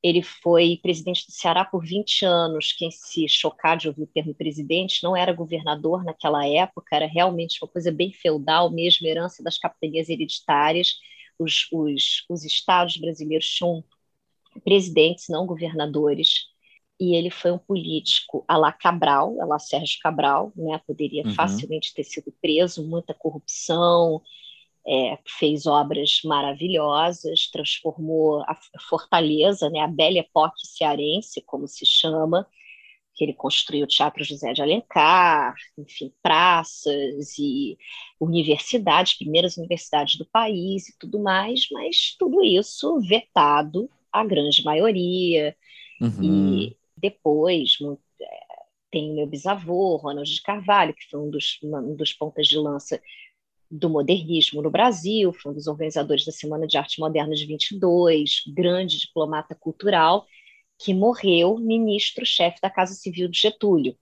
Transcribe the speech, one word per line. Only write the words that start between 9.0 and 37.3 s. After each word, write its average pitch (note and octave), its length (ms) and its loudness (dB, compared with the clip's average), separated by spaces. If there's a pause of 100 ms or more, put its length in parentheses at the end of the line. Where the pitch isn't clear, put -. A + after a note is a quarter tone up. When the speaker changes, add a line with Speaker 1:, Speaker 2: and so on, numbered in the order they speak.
Speaker 1:
herança E3 380 -4
das E3 160 -6
capitanias D#3+ 500 -4
hereditárias. D#3 840 0 (420)
Os, D#3+ 320 -2
os, D3+ 600 -2
os E3 160 -8
estados F3 500 2
brasileiros D#3 500 -4
tinham F3 380 -2 (800)
presidentes, E3+ 640 2
não E3+ 180 -4
governadores. D3+ 1000 -2 (520)
E F3+ 160 0
ele E3+ 160 0
foi F3 220 -2
um F3 60 -2
político - 880 -4
à E3 80 2
la D#3 160 4
Cabral, D#3 680 2
à - 40 -4
la D3 140 -2
Sérgio D3 420 -4
Cabral, D3 540 0
né? D#3 320 -6
Poderia D3+ 380 -6
Speaker 2:
Uhum. G#2 80 -4
Speaker 1:
facilmente D3 600 -4
ter C#3+ 120 -8
sido - 260 -12 (100)
preso, D#3+ 460 0
muita E3+ 260 -6
corrupção, E3 1080 0 (680)
é, C3 400 0
fez D3+ 380 -2
obras D3 580 2
maravilhosas, D#3 1300 0
transformou D#3 920 0
a D#3 100 -6
F-, - 340 -16
Fortaleza, D#3+ 840 2
né? D3+ 120 -4
A D#3 60 0
Belle E3 320 2
Époque D#3 460 0
cearense, D3+ 760 -2
como C#3+ 260 -10
se - 180 -10
chama, D#3+ 600 2 (720)
que B2+ 60 0
ele C#3 100 -2
construiu - 520 -2
o - 20 -12
Teatro D3+ 380 0
José C#3+ 260 -8
de B2+ 100 -2
Alencar, D#3+ 920 4 (220)
enfim, C#3+ 340 -14 (100)
praças D3 1160 0